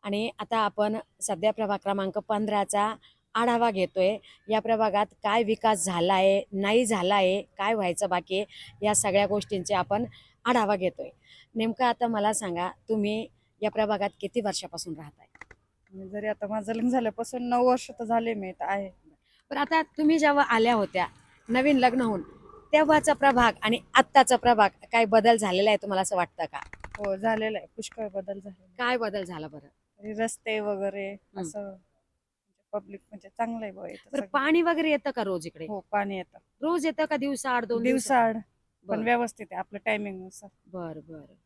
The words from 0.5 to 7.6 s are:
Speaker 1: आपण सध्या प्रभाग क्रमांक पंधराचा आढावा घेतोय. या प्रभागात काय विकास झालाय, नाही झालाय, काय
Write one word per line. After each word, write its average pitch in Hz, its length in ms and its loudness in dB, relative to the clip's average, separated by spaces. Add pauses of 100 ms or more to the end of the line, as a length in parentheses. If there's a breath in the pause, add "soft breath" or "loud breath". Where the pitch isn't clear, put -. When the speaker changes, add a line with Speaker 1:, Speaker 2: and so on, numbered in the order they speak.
Speaker 1:
आपण 214 380 0 (240)
सध्या 202 300 -2
प्रभाग 208 280 -2
क्रमांक 196 400 -4
पंधराचा 208 760 -2 (400 soft breath)
आढावा 233 360 2
घेतोय. 190 460 0 (320 soft breath)
या 214 120 0
प्रभागात 214 460 0 (160)
काय 214 200 0
विकास 220 420 0
झालाय, 190 580 2 (100)
नाही 202 340 2
झालाय, 196 560 2
काय 202 320 -4